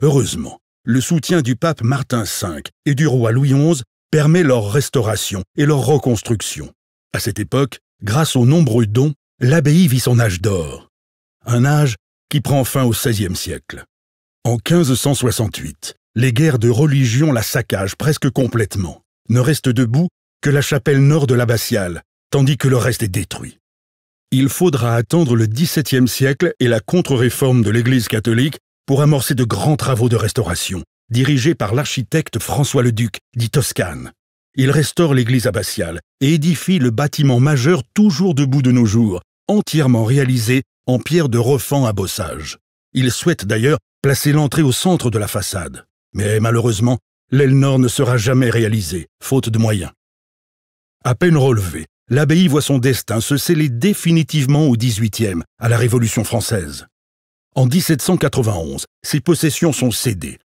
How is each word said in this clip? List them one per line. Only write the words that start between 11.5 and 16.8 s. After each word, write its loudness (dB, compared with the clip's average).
âge 2
qui 0
prend 0
fin -2
au 2
seizième -2
siècle. -12
En 0
quinze 2
cent 0
soixante-huit, -4
les 2
guerres 2
de 2
religion 2